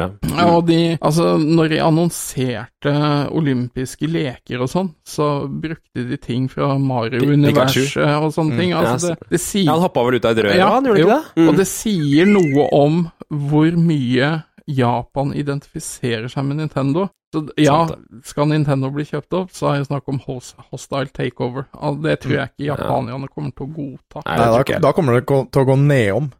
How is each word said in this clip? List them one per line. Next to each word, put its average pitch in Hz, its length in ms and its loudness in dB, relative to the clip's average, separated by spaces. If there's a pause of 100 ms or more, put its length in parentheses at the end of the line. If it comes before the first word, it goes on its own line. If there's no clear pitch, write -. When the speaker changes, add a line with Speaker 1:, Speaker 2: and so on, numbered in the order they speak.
Speaker 1:
det. 101 300 -6
Speaker 2:
Ja, 175 180 4
og 170 120 2
de, 165 340 2
altså, 165 380 2
når 160 300 2
de 156 140 0
annonserte 147 1080 -2 (400)
olympiske 127 760 -4
leker 135 520 -6
og 131 100 -2
sånn, 180 200 -2 (140)
så 143 420 -4
brukte 151 600 -8
de 139 80 -6
ting 127 320 -4
fra 143 280 -2
Mario-universet 135 1160 2
Speaker 1:
Pikachu. 147 300 0
Speaker 2:
og 156 100 -2
sånne 160 200 0
Speaker 3:
Mm. 117 60 -2
Speaker 2:
ting. 175 140 0
Altså, 165 360 0
Speaker 1:
Ja, 165 60 -4
Speaker 2:
det, - 140 -18
det 170 100 0
sier 196 260 0
Speaker 1:
ja, 147 80 4
han 165 80 2
hoppet 175 240 2
vel 127 100 2
ut 117 100 0
av 113 120 4
et 110 80 2
rør, 101 120 2
Speaker 2:
Ja, 190 120 4
Speaker 1:
han 254 160 2
gjorde 220 120 4
ikke 160 100 6
Speaker 2:
jo. - 0 -
Speaker 1:
det? 269 160 4 (120)
Mm. 165 140 6
Speaker 2:
Og 151 80 4
det 190 100 2
sier 160 580 2
noe 156 460 4
om 156 400 2 (200)
hvor 151 440 2
mye 151 680 2 (240)
Japan 131 680 -2
identifiserer 139 960 -6
seg 135 160 -4
med 143 120 -4
Nintendo. 151 520 -2 (240)
Så 160 140 -4
d-, - 160 0
ja, 151 240 4
Speaker 1:
Sant - 120 -10 (120)
det. 117 140 -20
Speaker 2:
skal 147 220 -2
Nintendo 143 440 0
bli 143 120 -6
kjøpt 147 300 -8
opp, 180 180 -4
så 147 220 -4
er 143 60 -2
det 139 80 -6
snakk 143 200 -6
om 139 120 -4
hos-, - 340 -12 (180)
hostile 135 400 -8
takeover. 127 540 -6 (160)
Al-, 147 200 -4
det 151 200 -2
tror 131 160 -2
jeg 127 120 -6
ikke - 160 -10
Speaker 1:
Ja. 147 120 -4
Speaker 2:
japanerne 127 520 -4
kommer 143 260 -10
til 139 120 -12
å 160 80 -14
godta. 143 500 -12
Speaker 1:
Nei, 160 120 -2
Speaker 3:
Nei, - 0 -
Speaker 1:
det 117 80 2
tror 117 80 2
Speaker 3:
da, 117 100 2
Speaker 1:
ikke - 100 -2
jeg. - 80 -2
Speaker 3:
da 143 120 4
kommer 139 220 2
det 123 100 0
ko-, 135 260 0
til 139 120 2
å 123 40 4
gå 131 120 4
nedom. 135 600 2